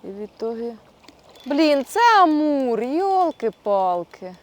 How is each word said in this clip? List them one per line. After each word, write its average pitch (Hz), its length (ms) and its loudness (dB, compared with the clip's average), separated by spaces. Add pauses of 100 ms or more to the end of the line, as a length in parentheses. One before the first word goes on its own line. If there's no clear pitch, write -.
І 175 40 -14
в 196 160 -14
ітогі 226 500 -10 (720)
Блін, 285 400 2
це 453 360 4
амур, 294 640 2
йолки-палки. 214 1600 -2